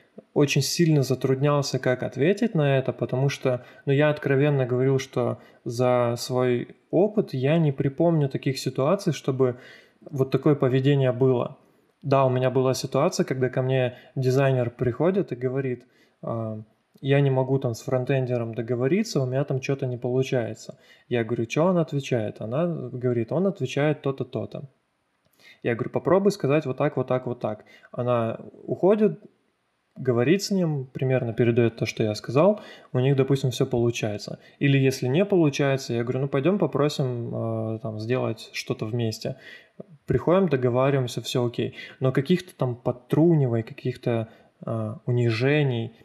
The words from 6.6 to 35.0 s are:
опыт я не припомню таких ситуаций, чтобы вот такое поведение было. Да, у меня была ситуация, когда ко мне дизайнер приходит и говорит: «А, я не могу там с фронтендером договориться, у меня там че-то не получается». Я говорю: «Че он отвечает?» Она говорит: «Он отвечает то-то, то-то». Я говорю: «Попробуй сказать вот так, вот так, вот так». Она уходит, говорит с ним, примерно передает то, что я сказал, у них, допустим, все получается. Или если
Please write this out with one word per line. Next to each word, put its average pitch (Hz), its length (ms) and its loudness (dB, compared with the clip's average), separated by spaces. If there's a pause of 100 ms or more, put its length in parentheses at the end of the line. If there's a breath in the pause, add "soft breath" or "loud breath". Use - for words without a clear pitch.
опыт 208 440 0
я 139 260 2
не 151 120 2
припомню 143 580 0
таких - 280 -4
ситуаций, 160 560 -2
чтобы 131 440 0 (520 loud breath)
вот 135 220 -2
такое 147 240 4
поведение 135 560 2
было. 123 460 0 (440)
Да, 135 240 2
у 127 40 4
меня 127 200 0
была 131 240 2
ситуация, 143 500 0
когда 127 260 -2
ко 135 120 -2
мне 127 320 0 (220 loud breath)
дизайнер 131 560 2
приходит 185 600 0
и 123 40 -8
говорит: 127 500 -4 (380 soft breath)
«А, 113 360 -6 (420)
я 139 200 2
не 139 80 4
могу 131 300 0
там 123 160 -2
с - 80 -14
фронтендером 123 720 -2
договориться, 131 640 -2
у 131 60 0
меня 131 160 -2
там 135 160 -4
че-то 135 260 -4
не 123 120 -4
получается». 123 800 -2 (300 soft breath)
Я 120 160 0
говорю: 117 220 -4
«Че 151 200 0
он 185 120 2
отвечает?» 135 640 -2
Она 123 260 -4
говорит: 123 640 -4
«Он 170 160 0
отвечает 143 540 -2
то-то, 135 240 -4
то-то». 110 380 -8 (1000 loud breath)
Я 120 120 0
говорю: 110 160 -6
«Попробуй 190 400 2
сказать 151 340 0
вот 131 120 -6
так, 147 200 -2
вот 131 100 -2
так, 127 200 -2
вот 120 120 -6
так». 110 260 -6 (260 loud breath)
Она 120 480 -2 (240)
уходит, 202 560 2 (760)
говорит 131 460 2
с - 100 -6
ним, 156 420 0
примерно 127 400 0
передает 117 440 2
то, 117 80 -4
что - 180 -2
я 107 120 0
сказал, 165 460 2 (320 loud breath)
у 127 60 0
них, 135 160 2
допустим, 135 360 2
все 127 160 -2
получается. 117 720 -2 (200 loud breath)
Или 139 200 4
если 131 280 2